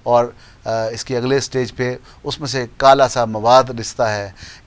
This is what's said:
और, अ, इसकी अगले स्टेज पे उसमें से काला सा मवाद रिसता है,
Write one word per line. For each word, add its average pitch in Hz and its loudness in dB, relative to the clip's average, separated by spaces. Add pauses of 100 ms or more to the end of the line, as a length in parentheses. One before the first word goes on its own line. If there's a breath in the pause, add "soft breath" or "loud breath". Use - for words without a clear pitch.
और, 120 2 (300 soft breath)
अ, 113 -2
इसकी 117 -8
अगले 127 0
स्टेज 127 -4
पे 123 -6 (260 soft breath)
उसमें 143 -8
से 120 -6 (120)
काला 135 6
सा 117 -2
मवाद 117 2
रिसता 113 -4
है, 101 -6 (320 loud breath)